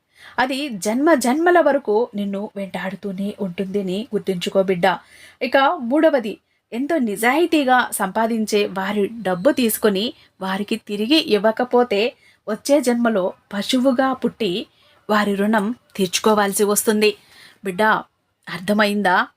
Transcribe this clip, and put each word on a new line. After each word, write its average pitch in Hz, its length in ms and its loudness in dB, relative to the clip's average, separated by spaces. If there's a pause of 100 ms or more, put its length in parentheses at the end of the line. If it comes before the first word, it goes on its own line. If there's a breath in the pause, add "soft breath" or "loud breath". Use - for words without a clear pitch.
(380 loud breath)
అది 262 300 -2
జన్మ 240 460 0
జన్మల 311 460 2
వరకు 262 540 0
నిన్ను 202 420 -6
వెంటాడుతూనే 196 840 -8
ఉంటుందని 190 760 -4
గుర్తుంచుకో 190 480 -2
బిడ్డ. 185 340 0 (460 loud breath)
ఇక 254 140 0 (240)
మూడవది, 262 580 2 (340)
ఎంతో 285 260 -2
నిజాయితీగా 254 920 2
సంపాదించే 220 760 0
వారి 196 440 -2 (120)
డబ్బు 185 280 0
తీసుకొని 220 640 0 (260 soft breath)
వారికి 196 360 -4
తిరిగి 214 400 -2
ఇవ్వకపోతే 220 1000 0 (340 soft breath)
వచ్చే 277 320 0
జన్మలో 240 520 0 (200)
పశువుగా 262 600 0
పుట్టి 226 540 -4 (440 soft breath)
వారి 208 240 2
రుణం 208 400 0 (220)
తీర్చుకోవాల్సి 202 680 2
వస్తుంది. 208 520 2 (480 soft breath)
బిడ్డ, 196 180 -2 (680)
అర్థమైందా? 202 800 0 (100)